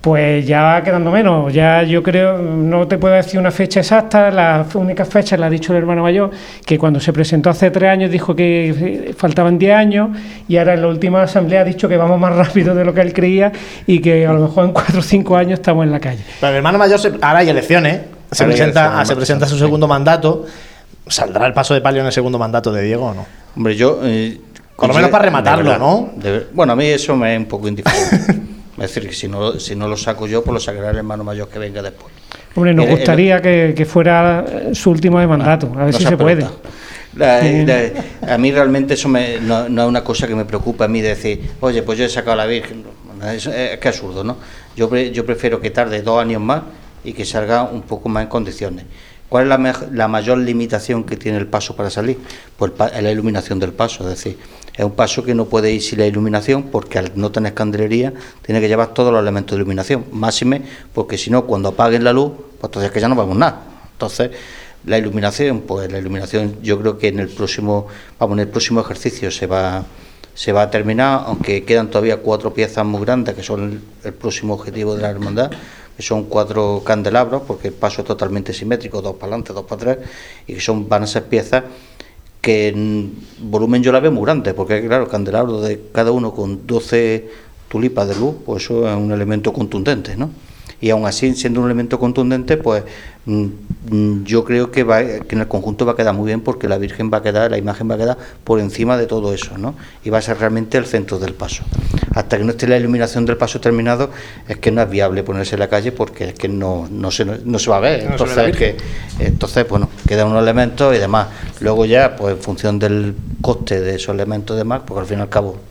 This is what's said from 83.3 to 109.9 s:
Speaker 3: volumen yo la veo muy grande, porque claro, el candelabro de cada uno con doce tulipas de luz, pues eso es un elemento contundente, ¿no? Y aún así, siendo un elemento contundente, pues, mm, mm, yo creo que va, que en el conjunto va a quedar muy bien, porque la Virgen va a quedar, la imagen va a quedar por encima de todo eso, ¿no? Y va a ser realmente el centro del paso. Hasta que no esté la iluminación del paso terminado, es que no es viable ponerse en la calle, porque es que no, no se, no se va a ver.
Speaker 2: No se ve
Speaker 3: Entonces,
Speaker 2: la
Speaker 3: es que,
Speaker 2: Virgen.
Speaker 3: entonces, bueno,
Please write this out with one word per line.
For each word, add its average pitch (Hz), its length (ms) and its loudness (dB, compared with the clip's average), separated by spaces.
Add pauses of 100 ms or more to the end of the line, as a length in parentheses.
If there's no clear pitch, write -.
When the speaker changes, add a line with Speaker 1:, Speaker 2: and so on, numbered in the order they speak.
Speaker 3:
volumen 113 440 0
yo 127 100 4
la 131 80 4
veo 156 100 4
muy 110 140 0
grande, 127 300 0
porque 104 320 -2
claro, 120 180 2
el - 60 -8
candelabro 107 500 -2
de 104 200 -4 (120)
cada 113 180 2
uno 120 240 0
con 98 320 -6
doce 113 640 0 (400)
tulipas 110 400 -2
de 98 80 -4
luz, 135 180 -2 (100)
pues 104 200 -6
eso 117 240 -2
es 104 80 -2
un 104 160 -2
elemento 104 400 -2
contundente, 107 640 -4
¿no? 151 140 -6 (500)
Y 113 100 0
aún 107 160 2
así, 131 300 0
siendo 120 240 -2
un 123 60 0
elemento 120 340 -2
contundente, 127 560 0
pues, 107 260 0 (420)
mm, 104 200 0 (440)
mm, 104 360 0
yo 113 200 2
creo 123 280 0
que 131 100 2
va, 113 180 4
que 113 360 -6
en 110 60 0
el 110 40 -4
conjunto 104 400 -2
va 120 60 0
a 117 40 -4
quedar 110 160 2
muy 104 140 -2
bien, 110 140 -2
porque 117 260 -4
la 98 100 0
Virgen 101 320 -4
va 107 100 0
a 101 40 -2
quedar, 107 300 0
la 110 40 -2
imagen 104 320 -4
va 113 60 -2
a 107 40 -4
quedar 120 200 -2 (240)
por 113 160 2
encima 113 380 0
de 117 100 0
todo 107 260 -2
eso, 95 260 -8
¿no? 127 180 -6 (280)
Y 110 60 -6
va 110 80 2
a 107 40 0
ser 110 160 -4
realmente 110 400 -2
el 120 80 0
centro 101 340 -4
del 95 140 -6
paso. - 280 -8 (540)
Hasta 107 200 -2
que 101 60 -2
no 113 80 0
esté 117 160 -4
la 123 100 4
iluminación 120 480 0
del 117 120 0
paso 117 240 -2
terminado, 120 500 0 (380)
es 107 80 -6
que 113 160 0
no 107 100 2
es 98 80 0
viable 98 320 0
ponerse 98 320 -4
en 98 60 -4
la 101 80 0
calle, 104 240 -2
porque 101 380 -6
es - 40 -16
que - 140 -6
no, 92 420 -4
no 98 220 -6
se, 107 140 -2
no 113 340 -4
se 117 100 -2
va 101 60 6
a 98 40 2
ver. 135 180 2
Speaker 2:
No 110 40 -4
se 107 60 -6
ve - 60 -2
Speaker 3:
Entonces, - 220 -2
Speaker 2:
la 117 120 4
Speaker 3:
es 117 80 0
que, 107 160 2
Speaker 2:
Virgen. - 600 -6
Speaker 3:
entonces, 113 340 0
bueno, 101 200 0 (200)